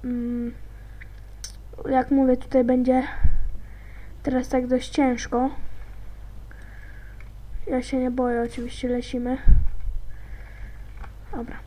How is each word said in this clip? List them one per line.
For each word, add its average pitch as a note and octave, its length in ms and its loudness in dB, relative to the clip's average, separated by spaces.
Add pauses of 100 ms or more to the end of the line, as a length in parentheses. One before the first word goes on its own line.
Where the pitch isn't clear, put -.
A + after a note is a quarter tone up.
mm, A#3+ 500 -4 (1300)
jak B3+ 220 2
mówię, C4 260 6
tutaj C4 280 2
będzie B3+ 380 4 (1200)
teraz B3+ 260 0
tak B3+ 180 2
dość B3 220 0
ciężko. B3+ 640 2 (2250)
Ja B3+ 160 0
się C4 160 -4
nie B3+ 120 0
boję, A#3+ 320 0
oczywiście A#3+ 460 -6
lecimy. A#3+ 500 -2 (1900)
Dobra. A#3 240 -6 (100)